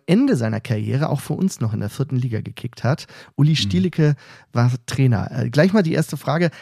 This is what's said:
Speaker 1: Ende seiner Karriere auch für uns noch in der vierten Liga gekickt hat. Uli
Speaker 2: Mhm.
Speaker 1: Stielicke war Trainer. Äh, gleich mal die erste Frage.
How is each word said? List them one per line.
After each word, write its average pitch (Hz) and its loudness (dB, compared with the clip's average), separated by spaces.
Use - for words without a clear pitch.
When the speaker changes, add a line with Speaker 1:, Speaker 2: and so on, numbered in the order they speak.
Speaker 1:
Ende 226 2
seiner 110 -2
Karriere 110 -2
auch 143 -2
für - -6
uns - -2
noch 107 -2
in 107 -4
der 101 -6
vierten 131 -4
Liga 120 -4
gekickt - -12
hat. - -2
Uli 151 4
Speaker 2:
Mhm. 151 2
Speaker 1:
Stielicke 151 2
war 120 4
Trainer. 120 0
Äh, - -4
gleich 175 4
mal 214 6
die 160 0
erste 160 -2
Frage. 160 0